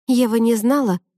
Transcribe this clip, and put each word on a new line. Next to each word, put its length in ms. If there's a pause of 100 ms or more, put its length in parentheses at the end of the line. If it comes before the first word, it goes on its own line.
Ева 300
не 180
знала, 460 (180)